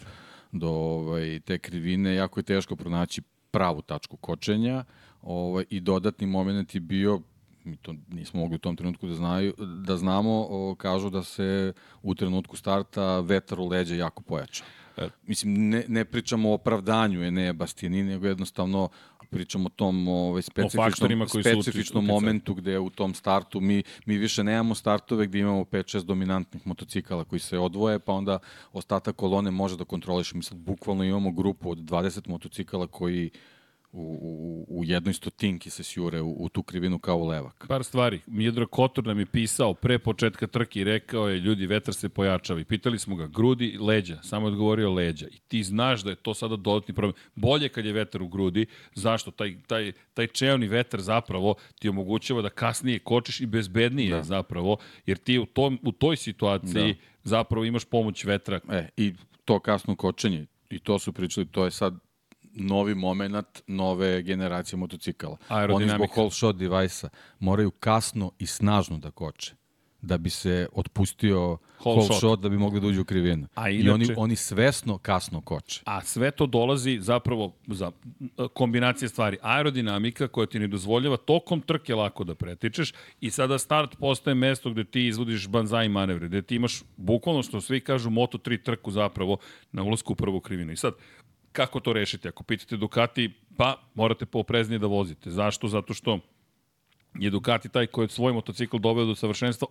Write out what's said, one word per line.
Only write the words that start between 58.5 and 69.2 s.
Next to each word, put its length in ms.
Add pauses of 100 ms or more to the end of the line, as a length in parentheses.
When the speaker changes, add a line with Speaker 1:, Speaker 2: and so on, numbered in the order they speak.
Speaker 1:
E, 160 (100)
i 160 (320)
to 140
kasno 360
kočenje, 500 (240)
i 100
to 200
su 140
pričali, 340
to 180
je 60
sad 240 (560)
novi 440
momenat 720
nove 540
generacije 580
motocikala. 580 (100)
Speaker 2:
Aerodinamika. 480
Speaker 1:
Oni 120
zbog 100
whole 140
shot 240
device-a 540 (300)
moraju 320
kasno 680
i 60
snažno 520
da 140
koče 420 (480)